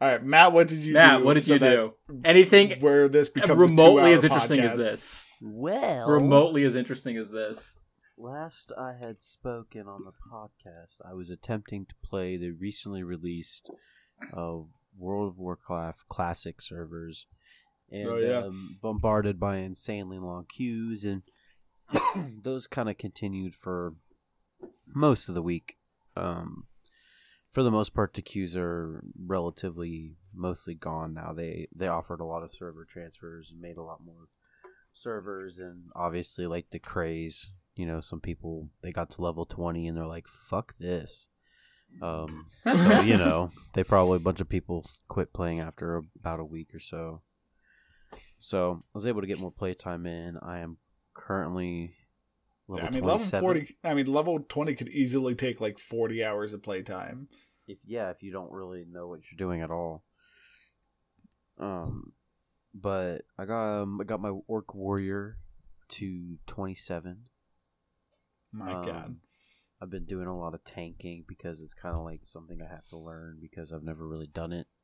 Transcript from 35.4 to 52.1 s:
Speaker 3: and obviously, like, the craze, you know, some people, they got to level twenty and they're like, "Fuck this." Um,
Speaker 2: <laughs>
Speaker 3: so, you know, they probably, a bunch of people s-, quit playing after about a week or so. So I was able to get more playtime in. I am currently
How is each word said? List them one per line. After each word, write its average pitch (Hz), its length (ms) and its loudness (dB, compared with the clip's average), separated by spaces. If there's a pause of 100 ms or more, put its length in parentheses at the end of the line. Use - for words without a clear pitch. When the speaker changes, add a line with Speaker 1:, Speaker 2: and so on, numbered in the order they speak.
Speaker 3:
and 87 280 -16 (100)
obviously, 87 500 -6
like, 85 260 -6
the 87 80 -10
craze, 82 720 -8 (260)
you 90 120 -6
know, 80 140 -6
some 82 180 -12
people, 80 500 -10 (120)
they 87 100 -12
got 85 200 -6
to - 100 -12
level 85 240 -4
twenty 85 420 -6
and 82 100 -6
they're 82 80 -6
like, 82 220 -12
"Fuck - 500 -10
this." 87 520 -8 (720)
Um, 80 540 -8
Speaker 2:
<laughs> - 80 -16
Speaker 3:
so, 202 360 6
you 107 180 6
know, 85 320 2 (240)
they 95 100 0
probably, 92 340 4
a - 20 -4
bunch 90 220 -2
of 87 80 -8
people 87 360 -4
s-, - 220 -18
quit - 260 -6
playing 85 280 -4
after 82 420 -8 (160)
about 82 220 -8
a 80 40 -12
week 80 300 -16
or 80 60 -18
so. 82 400 -12 (1160)
So 90 440 -4
I - 100 -20
was 104 140 -8
able 107 140 -2
to 95 60 -4
get 95 120 -4
more 92 120 -10
playtime 90 540 -8
in. 85 380 -10
I 87 160 -10
am 82 180 -12 (380)
currently 87 800 -6 (720)